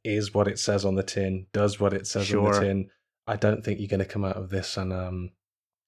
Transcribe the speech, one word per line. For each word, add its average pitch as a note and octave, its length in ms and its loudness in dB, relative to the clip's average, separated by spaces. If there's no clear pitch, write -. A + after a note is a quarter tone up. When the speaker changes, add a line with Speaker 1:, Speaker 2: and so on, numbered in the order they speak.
Speaker 1:
is G#2 300 -2
what G2+ 140 4
it G2 120 -2
says G2+ 260 0
on F#2+ 100 2
the F#2+ 80 2
tin, F#2+ 500 -2
does G#2 260 2
what G2+ 140 2
it - 140 -4
says G2+ 260 -2
on G#2 120 4
the G#2 80 4
Speaker 2:
Sure. G2+ 80 4
Speaker 1:
tin. G2 280 0
I A2 100 -2
don't G#2+ 260 2
think G#2 160 -2
you're G2+ 80 -4
gonna G2 180 0
come G2+ 200 -2
out F#2 100 -2
of F#2+ 140 -6
this F#2+ 280 -4
and, F#2 140 -2
um, F#2 400 -6